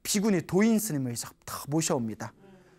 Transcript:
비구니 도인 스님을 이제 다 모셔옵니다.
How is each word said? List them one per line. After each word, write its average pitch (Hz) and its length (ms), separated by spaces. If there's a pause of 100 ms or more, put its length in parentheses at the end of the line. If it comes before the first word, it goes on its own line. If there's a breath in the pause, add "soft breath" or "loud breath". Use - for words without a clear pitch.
비구니 202 420
도인 214 340
스님을 139 340
이제 - 140 (180)
다 - 240
모셔옵니다. 123 640 (460 soft breath)